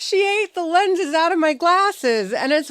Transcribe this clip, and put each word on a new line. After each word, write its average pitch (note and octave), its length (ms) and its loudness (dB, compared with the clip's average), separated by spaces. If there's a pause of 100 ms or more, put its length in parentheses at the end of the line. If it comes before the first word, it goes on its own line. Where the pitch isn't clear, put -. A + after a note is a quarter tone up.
She - 160 -2 (240)
ate G4+ 140 -6
the F4+ 80 -4
lenses F4 500 0
out D#4+ 180 2
of F#4 60 0
my D#4 160 2
glasses. C#4+ 800 0
And A#3+ 180 -2
it's - 200 0